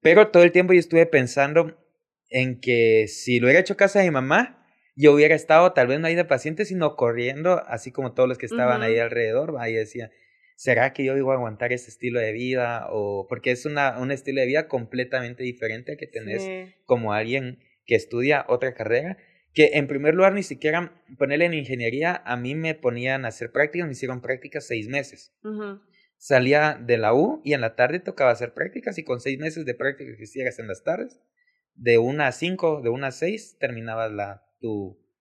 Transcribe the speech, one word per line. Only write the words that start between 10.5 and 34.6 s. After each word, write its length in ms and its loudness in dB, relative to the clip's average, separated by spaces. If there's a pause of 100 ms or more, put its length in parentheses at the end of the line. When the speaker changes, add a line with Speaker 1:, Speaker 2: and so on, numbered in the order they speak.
Speaker 1:
"¿Será 360 2
que 120 -6
yo 120 0
iba 160 0
a 40 0
aguantar 360 -4
ese 180 -8
estilo 300 -4
de 120 -2
vida?". 580 -4
O, 380 -4
porque 220 -4
es 160 -4
una, 320 -2
un 140 -4
estilo 280 -4
de 60 0
vida 220 -2
completamente 760 -6
diferente 500 -8
al 60 -14
que 80 -14
tenés 380 -8
Speaker 2:
Sí. 300 -14 (120)
Speaker 1:
como 260 0
alguien 460 -4 (280)
que 100 2
estudia 520 0
otra 260 0
carrera, 440 -2 (340)
que 220 6
en 140 2
primer 260 0
lugar 180 4
ni 100 -4
siquiera 600 -6 (160)
ponerle 280 0
en 80 -2
ingeniería, 680 -4
a 120 -6
mí 180 -6
me 200 -4
ponían 500 -4
a 40 -6
hacer 240 -12
prácticas, 340 -2
me 60 -8
hicieron 300 -10
prácticas 440 -8
seis 220 -6
meses. 540 -10
Speaker 2:
Ujú. 380 -12 (360)
Speaker 1:
Salía 640 2
de 180 0
la 160 2
U 300 0
y 80 -2
en 80 0
la 160 -4
tarde 240 0
tocaba 300 0
hacer 240 -4
prácticas 440 -8
y 60 -12
con 160 -6
seis 180 -6
meses 280 -8
de 80 -6
prácticas 420 -8
que 60 -20
hicieras 380 -8
en 80 -12
las 160 -12
tardes, 360 -6 (540)
de 240 2
una 300 0
a 40 -2
cinco, 500 -4
de 60 -2
una 200 -4
a 40 -8
seis, 460 -8
terminabas 540 -6
la, 340 -10 (140)